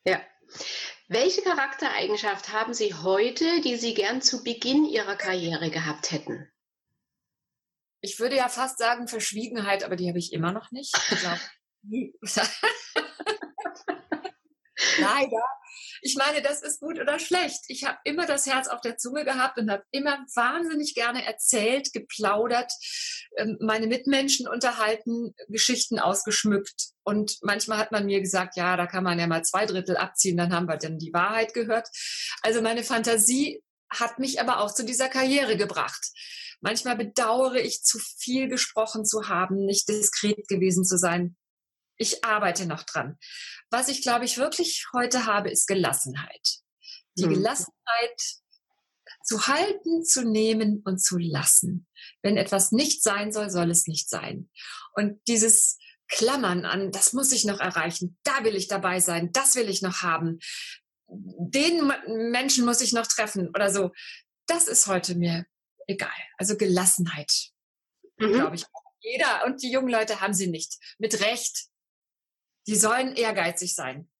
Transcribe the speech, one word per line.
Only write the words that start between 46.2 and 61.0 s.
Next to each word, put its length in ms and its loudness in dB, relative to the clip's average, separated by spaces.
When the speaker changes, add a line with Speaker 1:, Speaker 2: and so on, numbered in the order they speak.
Speaker 2:
Die 100 2
Speaker 1:
Hm. 0 -
Speaker 2:
Gelassenheit 920 0
zu 240 0
halten, 560 2
zu 200 4
nehmen 600 2
und 180 0
zu 140 0
lassen. 720 2
Wenn 160 2
etwas 340 2
nicht 320 2
sein 280 0
soll, 180 -2
soll 220 2
es 160 4
nicht 220 -4
sein. 400 -8
Und 320 0
dieses 500 6
Klammern 580 0
an, 260 -2
„Das 220 2
muss 180 2
ich 140 2
noch 140 0
erreichen, 640 -2
da 200 0
will 120 2
ich 120 -2
dabei 320 0
sein, 320 0
das 240 4
will 140 0
ich 120 -2
noch 200 -2
haben, 380 0